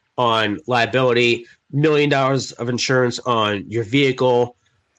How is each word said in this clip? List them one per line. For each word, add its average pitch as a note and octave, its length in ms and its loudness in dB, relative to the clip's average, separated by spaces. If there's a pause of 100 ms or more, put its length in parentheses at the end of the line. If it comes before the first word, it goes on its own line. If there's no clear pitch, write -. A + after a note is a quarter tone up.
(160)
on A2 520 0
liability, A#2+ 800 0 (240)
million D3 360 2
dollars C3+ 460 0
of A#2+ 160 -8
insurance B2 560 0
on G#2 420 -2
your A2+ 160 -6
vehicle, B2+ 720 0 (440)